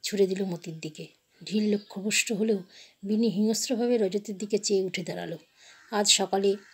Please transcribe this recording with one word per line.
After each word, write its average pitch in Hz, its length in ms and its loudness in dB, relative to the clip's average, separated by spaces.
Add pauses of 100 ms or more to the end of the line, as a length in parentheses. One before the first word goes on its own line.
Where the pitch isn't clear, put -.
ছুড়ে 196 240 2
দিল 190 180 -2
মতির 165 340 -8
দিকে। 156 260 -10 (360)
ঢিল 208 320 0
লক্ষ্যভ্রষ্ট 208 580 -2
হলেও 214 280 2 (440)
বিনি 214 240 2
হিংস্রভাবে 220 680 2
রজতের 202 400 -2
দিকে 208 200 -2
চেয়ে 202 260 2
উঠে 185 200 -4
দাঁড়ালো। 165 340 -8 (540)
আজ 208 200 2
সকালে 196 440 2 (180)